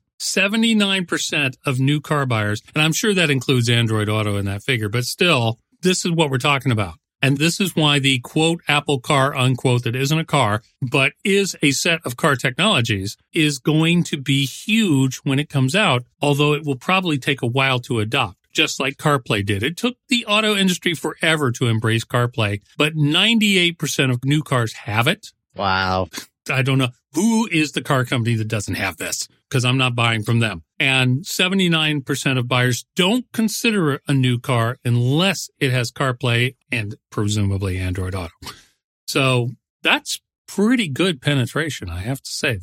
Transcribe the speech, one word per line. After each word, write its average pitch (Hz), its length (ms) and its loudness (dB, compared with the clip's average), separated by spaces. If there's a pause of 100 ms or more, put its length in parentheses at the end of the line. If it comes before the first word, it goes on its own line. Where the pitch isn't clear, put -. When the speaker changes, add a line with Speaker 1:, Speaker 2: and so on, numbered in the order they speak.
(180)
Speaker 1:
Seventy-nine 202 880 0
percent 147 580 -2
of 131 160 -2
new 143 220 2
car 143 240 0
buyers, 107 380 -2 (100)
and 156 80 0
I'm 156 120 2
sure 214 200 0
that 175 160 2
includes 127 400 2
Android 110 400 0
Auto 107 280 0
in 101 80 -2
that 101 180 -6
figure, 113 260 -2
but 120 140 -2
still, 123 560 0 (220)
this 180 240 0
is 175 60 0
what 160 200 2
we're 135 80 -2
talking 139 320 0
about. 104 240 -2 (260)
And 139 160 2
this 160 220 0
is 190 160 -2
why 147 240 2
the, 135 200 2
quote, 160 480 0
Apple 147 320 0
Car, 139 360 0
unquote, 127 480 0
that 117 120 -4
isn't 139 220 -2
a 160 80 -2
car, 107 380 0 (180)
but 135 300 2 (120)
is 196 380 0
a 147 100 4
set 165 340 0
of 123 120 -6
car 147 180 2
technologies, 123 840 -2 (160)
is 151 260 0
going 165 460 2
to - 120 -6
be 139 280 0
huge 143 720 0
when 135 200 -2
it 151 120 -4
comes 131 260 0
out, 151 300 2 (160)
although 147 320 2
it 147 120 -4
will 139 120 -2
probably 180 400 0
take 135 240 -2
a 127 60 -2
while 131 320 0
to 110 200 -4
adopt, 110 380 -2 (160)
just - 260 -2
like 139 180 -4
CarPlay 127 480 0
did. 98 180 -2
It 160 120 -4
took - 220 -4 (100)
the 240 180 -2
auto 214 300 0
industry 185 380 0
forever 156 600 0
to 127 140 -2
embrace 113 380 0
CarPlay, 117 560 -2 (160)
but 156 180 0
ninety-eight 180 840 2
percent 135 340 0
of 123 120 -2
new 143 180 2
cars 120 320 -2
have 110 340 -2
it. - 200 -2 (280)
Speaker 2:
Wow. 92 520 0 (420)
Speaker 1:
I 131 120 0
don't 131 160 2
know. 131 120 0 (260)
Who 220 360 2
is 156 200 0
the 151 100 -4
car 127 240 0
company 120 300 0
that 110 120 -2
doesn't 104 280 -4
have 95 220 -6
this? - 300 -8 (220)
'Cause 123 140 0
I'm 123 140 2
not 127 180 0
buying 117 280 0
from 117 160 2
them. 101 240 -2 (160)
And 131 460 0
seventy-nine 170 760 0
percent 135 360 -2
of 123 100 -2
buyers 123 380 0 (100)
don't 208 360 2
consider 208 760 0
a 143 60 0
new 127 260 2
car 120 440 0
unless 131 680 0 (100)
it 135 120 0
has 123 200 -2
CarPlay 123 640 0 (160)
and 110 240 -6 (140)
presumably 98 680 -2
Android 92 380 -4
Auto. 87 180 -8 (760)
So 131 440 0 (300)
that's - 380 -2 (280)
pretty 220 400 2
good 156 340 -2
penetration, 139 680 -2
I 85 120 -8
have 127 200 -6
to - 80 -16
say. 123 340 -4